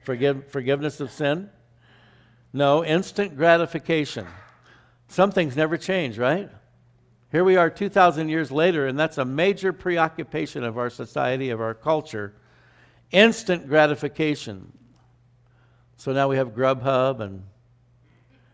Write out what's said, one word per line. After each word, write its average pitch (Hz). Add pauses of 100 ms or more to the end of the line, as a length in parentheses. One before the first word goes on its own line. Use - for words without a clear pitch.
Forgive-, 135
forgiveness 143
of 139
sin? 156 (1040)
No, 143
instant 175
gratification. 156 (800)
Some 190
things 156
never 156
change, 156
right? 151 (800)
Here 170
we 185
are 170
two 202
thousand 175
years 156
later, 151
and 131
that's 156
a 139
major 185
preoccupation 160
of 113
our 120
society, 131
of 113
our 113
culture. 113 (760)
Instant 185
gratification. 147 (1200)
So -
now 139
we 135
have 131
Grubhub 131
and 95 (1120)